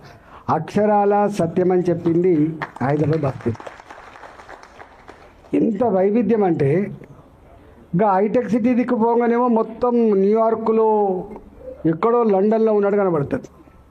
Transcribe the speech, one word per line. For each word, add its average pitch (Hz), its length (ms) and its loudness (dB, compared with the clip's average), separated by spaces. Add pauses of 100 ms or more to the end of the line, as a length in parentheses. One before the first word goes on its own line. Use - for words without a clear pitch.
(500)
అక్షరాల 202 800 2
సత్యమని 180 600 0
చెప్పింది 165 640 0 (280)
హైదరాబాద్ 151 400 0
బస్తీ. 131 300 -4 (2000)
ఎంత 208 260 0
వైవిధ్యం 208 600 2
అంటే, 165 480 0 (1000)
ఇంకా 196 180 2
హైటెక్ 208 380 0
సిటీ 247 240 0
దిక్కు 247 220 0
పోగానేమో 233 520 2
మొత్తం 226 480 0 (160)
న్యూయార్క్లో 220 1120 2 (640)
ఎక్కడో 226 380 0
లండన్లో 214 500 2
ఉన్నట్టు 202 240 2
కనబడుతుంది. 151 460 -2 (480)